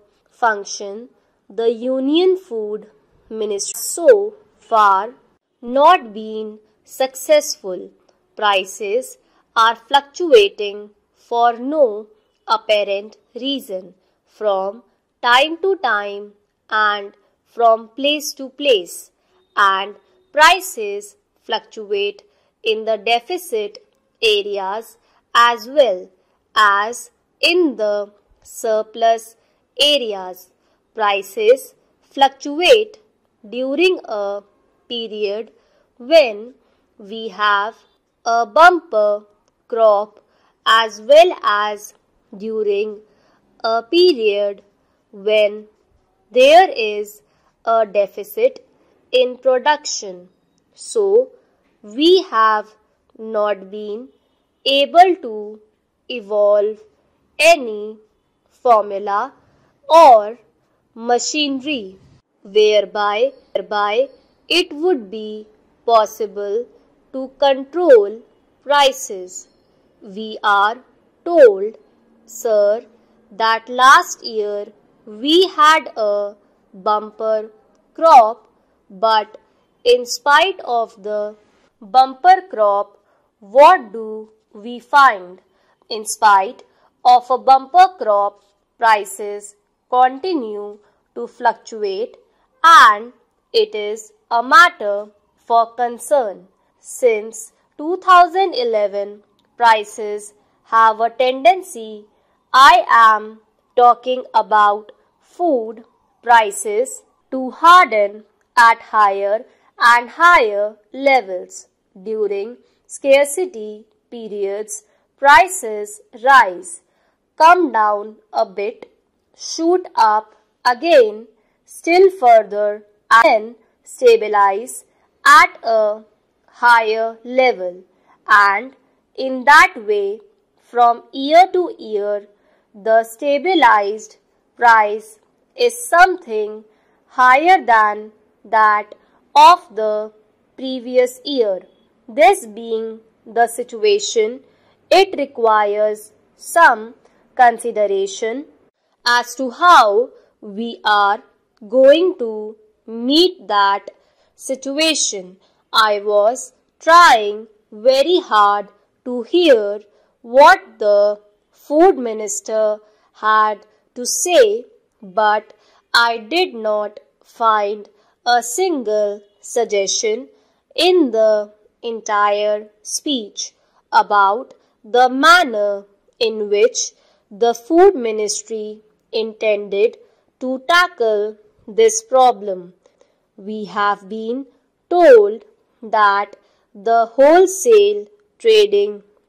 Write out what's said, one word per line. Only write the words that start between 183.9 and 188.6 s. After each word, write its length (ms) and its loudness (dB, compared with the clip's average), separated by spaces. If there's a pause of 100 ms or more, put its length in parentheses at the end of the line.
been 360 -10 (440)
told 560 4 (360)
that 540 -2 (380)
the 400 -2
wholesale 920 2 (300)
trading 640 0 (260)